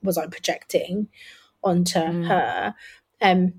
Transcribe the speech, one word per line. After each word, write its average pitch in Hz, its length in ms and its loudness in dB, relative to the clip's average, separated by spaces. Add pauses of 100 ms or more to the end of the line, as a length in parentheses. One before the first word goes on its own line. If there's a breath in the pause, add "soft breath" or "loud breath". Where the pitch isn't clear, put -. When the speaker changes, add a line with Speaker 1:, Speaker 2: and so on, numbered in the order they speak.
Speaker 1:
was 180 160 -2
I 160 80 -4
projecting - 840 -4 (560 soft breath)
onto 175 340 2
Speaker 2:
Mm. 170 300 -2
Speaker 1:
her. 143 460 0 (460 loud breath)
Um, 185 180 6
and 180 200 4